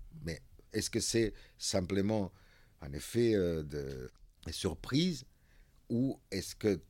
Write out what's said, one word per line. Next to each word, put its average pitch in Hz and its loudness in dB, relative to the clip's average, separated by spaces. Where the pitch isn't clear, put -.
Mais 82 -6
est-ce 107 0
que 110 0
c'est 113 2
simplement 98 0
un 69 -8
effet, 113 2
euh, 87 2
de, 69 -6
de 80 -6
surprise 131 0
ou 120 0
est-ce 95 -4
que 101 2